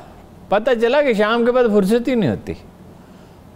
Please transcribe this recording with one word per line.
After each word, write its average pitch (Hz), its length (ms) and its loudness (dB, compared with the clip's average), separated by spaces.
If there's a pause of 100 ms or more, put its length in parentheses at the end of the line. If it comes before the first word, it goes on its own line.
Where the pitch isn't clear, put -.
(520)
पता 214 220 0
चला 233 280 0
कि 262 140 0
शाम 226 300 0
के 247 60 0
बाद 247 160 2
फुर्सत 208 400 2
ही 262 80 0
नहीं 190 140 0
होती। - 280 -6 (1000)